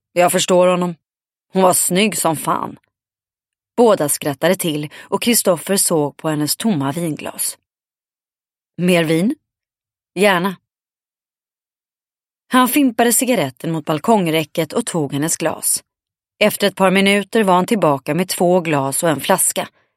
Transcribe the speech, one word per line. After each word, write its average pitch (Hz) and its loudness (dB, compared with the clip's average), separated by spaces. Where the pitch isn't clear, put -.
jag 175 4
förstår 180 2
honom. 180 0
Hon 190 2
var 180 6
snygg 202 0
som 160 -2
fan." - -6
Båda 196 4
skrattade 156 0
till 151 -4
och - -6
Kristoffer 202 0
såg 151 0
på 160 -6
hennes 151 -2
tomma 139 -2
vinglas. - -8
"Mer 170 2
vin?" 170 0
"Gärna." 185 0
Han 254 4
fimpade 240 2
cigaretten 165 -2
mot 160 -6
balkongräcket 160 -2
och - -4
tog 156 -4
hennes 151 -2
glas. - -4
Efter 208 0
ett - -2
par 190 2
minuter 196 2
var 190 4
han 180 2
tillbaka 151 0
med 185 -2
två 180 2
glas 143 -2
och 170 2
en 143 0
flaska. - -2